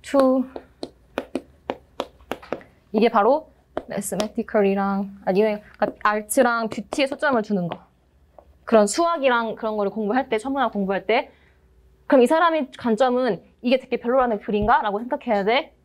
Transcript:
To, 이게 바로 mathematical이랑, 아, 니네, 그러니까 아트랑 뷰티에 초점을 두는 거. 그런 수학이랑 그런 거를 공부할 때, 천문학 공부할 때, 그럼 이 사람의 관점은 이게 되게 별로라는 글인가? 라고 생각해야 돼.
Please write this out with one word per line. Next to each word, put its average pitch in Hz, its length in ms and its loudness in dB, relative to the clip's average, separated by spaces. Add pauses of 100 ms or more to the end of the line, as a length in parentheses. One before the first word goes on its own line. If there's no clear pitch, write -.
(100)
To, 262 340 4 (2500)
이게 220 180 2
바로 233 400 2 (400)
mathematical이랑, 196 1400 -2
아, - 60 -4
니네, 208 320 0 (140)
그러니까 214 260 0
아트랑 226 680 0
뷰티에 269 380 -4
초점을 277 360 0
두는 185 260 -4
거. - 100 -8 (880)
그런 208 240 4
수학이랑 262 680 0
그런 220 220 -6
거를 202 160 -2
공부할 220 360 -2
때, 220 100 -2
천문학 269 340 -2
공부할 190 340 -4
때, 240 240 0 (800)
그럼 262 140 6
이 247 40 6
사람의 320 500 0
관점은 247 640 0 (220)
이게 247 160 2
되게 247 200 -6
별로라는 240 420 0
글인가? 214 420 0
라고 208 160 -4
생각해야 240 460 -4
돼. 240 400 -2